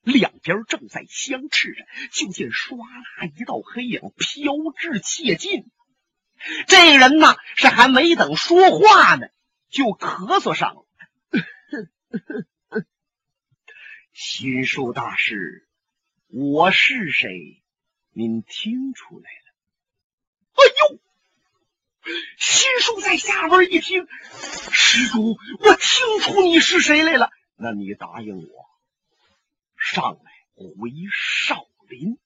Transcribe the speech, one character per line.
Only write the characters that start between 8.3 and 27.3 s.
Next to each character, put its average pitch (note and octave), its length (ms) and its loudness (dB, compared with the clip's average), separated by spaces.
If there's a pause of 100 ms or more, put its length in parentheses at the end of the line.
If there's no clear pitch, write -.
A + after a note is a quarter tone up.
说 F4+ 340 6
话 E4 460 6
呢， B2 100 -10 (420)
就 - 180 -2
咳 G#3+ 540 -4
嗽 D#3 140 -4
上 D3+ 200 -4
了。 - 120 -20 (440)
<laughs> - 1160 -10 (1700)
“心 B2+ 500 -8
术 B2 280 -6
大 A2+ 240 -10
师， - 520 -6 (600)
我 C#3+ 420 0
是 G#3+ 400 0
谁？ - 520 -8 (500)
您 A2+ 300 -6
听 B3+ 520 -10
出 - 240 -20
来 - 120 -20
了？” - 220 -20 (1000)
哎 C5+ 80 6 (280)
呦， - 100 -20 (1400)
心 - 320 0 (100)
术 A4+ 200 -4
在 F#4+ 160 0
下 - 320 -4
边 F#4 240 4
一 E4 80 0
听 F4+ 260 -6 (680)
，“施 - 360 2
主， A3 280 -2 (240)
我 G#4+ 140 6
听 A4 460 -2
出 F#4+ 220 0
你 E4+ 180 4
是 F4 200 0
谁 D4+ 220 2
来 D#4+ 120 0
了。 B3+ 160 2 (260)